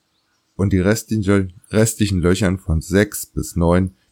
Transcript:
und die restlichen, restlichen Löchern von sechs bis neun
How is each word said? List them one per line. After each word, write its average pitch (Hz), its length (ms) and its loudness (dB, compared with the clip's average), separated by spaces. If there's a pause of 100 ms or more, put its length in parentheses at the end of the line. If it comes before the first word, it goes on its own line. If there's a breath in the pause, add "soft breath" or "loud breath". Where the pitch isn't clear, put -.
(560)
und 95 180 0
die 92 60 2
restlichen, 98 760 0 (160)
restlichen 101 500 0
Löchern 92 380 0
von 80 240 -2
sechs 101 420 0
bis - 320 -8
neun 87 380 2 (180 soft breath)